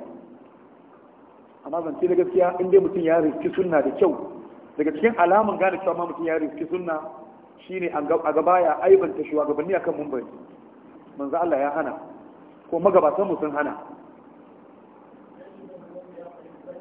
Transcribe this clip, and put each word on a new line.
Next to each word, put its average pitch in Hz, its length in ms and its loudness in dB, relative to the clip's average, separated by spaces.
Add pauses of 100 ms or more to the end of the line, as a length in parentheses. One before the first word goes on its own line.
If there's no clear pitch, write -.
(1600)
Amma 160 180 -4
zance 160 260 -4
da 180 60 2
gaskiya, 175 460 2
in 185 100 -2
dai 190 100 8
mutum 185 220 0
ya 160 180 4
riski 156 340 -2
sunna 170 280 2
da 135 80 -2 (100)
kyau, 170 160 4 (600)
daga 151 160 0
cikin 165 260 2
alaman 185 400 4
gane 185 260 0
cewa 170 120 0
ma 175 100 -4
mutum 160 180 -8
ya 160 140 0
riski 156 320 -6
sunna, 170 300 -4 (580)
shi 185 220 -10
ne 175 80 -2
a 156 140 -4
gab-, 165 220 0
a 156 80 0
gaba 165 280 4
ya - 220 2
aibanta 180 420 6
shugabanni 151 500 -2
akan 165 200 -2
mumbari. 147 300 -8 (920)
Manzo 139 180 -4
Allah 165 220 0
ya 143 120 0
hana, 143 220 -4 (800)
ko 170 100 -2
magabatan 175 480 4
mu 165 120 -2
sun 151 120 -4
hana. 147 240 -4 (3000)